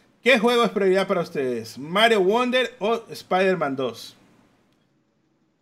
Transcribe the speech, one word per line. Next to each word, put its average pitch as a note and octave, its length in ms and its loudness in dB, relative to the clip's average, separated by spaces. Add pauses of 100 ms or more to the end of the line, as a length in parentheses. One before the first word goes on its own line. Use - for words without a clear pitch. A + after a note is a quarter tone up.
(200)
¿Qué B3+ 200 4
juego A#3 240 2
es A3 60 0
prioridad F#3+ 360 2
para F#3+ 140 -2
ustedes? B2 580 -6
¿Mario G3 460 2
Wonder B3 560 0
o A3 280 -2
Spider-Man E3+ 680 -2
dos?" B2+ 400 -8 (1500)